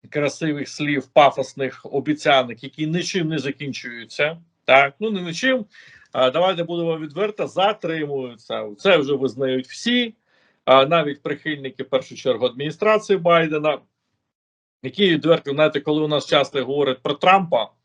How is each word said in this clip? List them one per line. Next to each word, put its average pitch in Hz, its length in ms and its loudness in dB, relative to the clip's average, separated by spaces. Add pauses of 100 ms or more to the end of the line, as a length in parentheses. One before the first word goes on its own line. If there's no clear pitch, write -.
(100)
красивих 147 580 -4
слів, 147 380 -4
пафосних 135 760 2
обіцянок, 131 800 0
які 151 220 -8
нічим 170 420 -2
не 160 100 -4
закінчуються. 135 1000 -6 (260)
Так, 139 360 4
ну 220 100 -2
не 190 120 -4
нічим. 214 420 -2 (480)
А, 127 180 4
давайте 170 340 0
будемо 165 340 -4
відверто, 160 480 -6
затримуються. 143 1200 -4 (100)
Це 190 180 4
вже 143 180 0
визнають 131 520 -2
всі, 240 480 -2 (500)
а, 135 220 6
навіть 151 360 -2
прихильники, 147 600 -8
в 127 60 -10
першу 131 280 -4
чергу, 123 300 -2
адміністрації 190 720 0
Байдена, 156 600 0 (1040)
які 180 280 0
відверто, 156 400 2
знаєте, 151 300 2
коли 151 220 0
у 151 60 -2
нас 147 180 -2
часто 139 380 0
говорять 131 380 -2
про 143 120 -4
Трампа 175 560 2 (140)